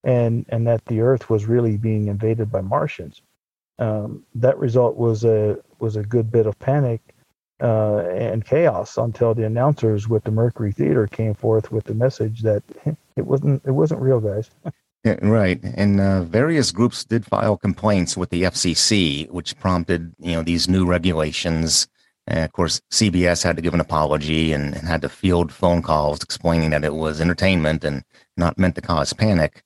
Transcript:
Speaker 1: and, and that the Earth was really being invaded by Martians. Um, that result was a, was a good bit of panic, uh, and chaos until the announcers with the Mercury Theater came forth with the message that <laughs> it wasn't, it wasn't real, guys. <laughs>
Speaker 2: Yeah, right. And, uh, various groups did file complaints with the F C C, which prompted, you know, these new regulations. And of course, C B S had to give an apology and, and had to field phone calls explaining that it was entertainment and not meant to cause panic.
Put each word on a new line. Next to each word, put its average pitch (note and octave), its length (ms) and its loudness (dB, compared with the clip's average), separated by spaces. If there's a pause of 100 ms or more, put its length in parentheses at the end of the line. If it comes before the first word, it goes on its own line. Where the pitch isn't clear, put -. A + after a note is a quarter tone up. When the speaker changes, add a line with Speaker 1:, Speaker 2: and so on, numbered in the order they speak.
Speaker 1:
and, A#2+ 460 2
and A#2 180 -2
that A#2 180 0
the A2 160 -2
Earth B2 260 2
was G#2+ 200 0
really A#2 280 2
being G#2+ 340 -2
invaded A2 420 -2
by G2+ 100 -2
Martians. G2+ 640 -6 (560)
Um, A2 440 -4 (120)
that B2+ 240 2
result A#2+ 360 2
was A#2 280 0
a, G#2+ 340 2 (220)
was A2 160 -4
a G#2+ 80 -4
good A2+ 280 0
bit A2+ 140 4
of G#2+ 140 -4
panic, C3 420 0 (600)
uh, G#2+ 480 2
and A2 360 -4
chaos B2+ 520 0
until A2+ 360 0
the A2+ 120 -2
announcers A2 640 0
with A2 160 0
the G#2+ 80 -4
Mercury A2 400 0
Theater C#3+ 360 0
came A2 260 -4
forth A2 380 0
with A2 140 -4
the G#2+ 100 -6
message A2+ 460 -2
that G#2+ 200 0 (240)
<laughs> - 300 -8
it - 100 -4
wasn't, C#3 400 0
it C3+ 60 -2
wasn't D#3 300 0
real, C3 180 2
guys. G#2+ 320 -4 (120)
<laughs> D#3+ 80 -8 (340)
Speaker 2:
Yeah, A2 160 2
right. G2+ 400 2
And, G2+ 380 0
uh, G2 240 2
various B2+ 480 0
groups A#2 320 0
did A2 220 -2
file G#2 320 0
complaints G2 580 0
with F2+ 140 -4
the F2 160 0
F F2 100 -2
C F2 180 0
C, D#2+ 520 0
which - 340 -10
prompted, E2+ 580 -2
you E2+ 140 -6
know, E2 120 -2
these E2+ 260 0
new F#2 160 4
regulations. E2 1040 0 (360)
And - 140 -2
of D#2+ 140 -4
course, D#2+ 360 -2
C A2 200 2
B F2 160 2
S F2 180 2
had E2 140 0
to D#2+ 40 -8
give E2 120 -2
an F2 80 2
apology D#2 720 0
and, C#2+ 200 -4
and D2 140 -8
had E2 140 -2
to C#2 80 -6
field F2 420 0
phone F2 300 0
calls D2+ 420 0
explaining E2 460 0
that D2+ 160 0
it D2 80 -2
was D#2 260 -4
entertainment D#2+ 640 0
and D2 220 -6 (320)
not E2+ 200 2
meant F#2 180 2
to - 60 -10
cause D#2 300 -2
panic. F#2 540 0